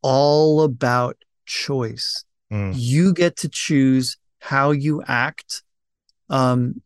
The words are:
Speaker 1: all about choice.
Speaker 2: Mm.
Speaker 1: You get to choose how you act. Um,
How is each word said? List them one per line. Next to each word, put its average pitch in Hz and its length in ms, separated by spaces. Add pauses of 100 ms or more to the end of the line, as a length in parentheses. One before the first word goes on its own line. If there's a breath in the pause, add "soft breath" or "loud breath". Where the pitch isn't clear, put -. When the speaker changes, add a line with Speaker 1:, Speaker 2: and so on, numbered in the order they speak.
Speaker 1:
all 147 600
about 123 540 (300)
choice. - 800 (280)
Speaker 2:
Mm. 101 240
Speaker 1:
You 143 360
get 170 260
to 160 100
choose 131 680 (220)
how 139 320
you 147 360
act. 131 560 (640)
Um, 127 580